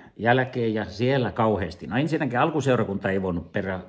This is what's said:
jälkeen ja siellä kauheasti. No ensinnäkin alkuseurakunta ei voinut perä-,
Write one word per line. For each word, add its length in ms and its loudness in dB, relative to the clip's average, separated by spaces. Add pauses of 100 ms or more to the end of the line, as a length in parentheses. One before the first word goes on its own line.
(160)
jälkeen 580 2
ja 100 -2
siellä 480 0
kauheasti. 540 0
No 100 -4
ensinnäkin 420 0
alkuseurakunta 720 0
ei 120 0
voinut 300 -4
perä-, 360 -4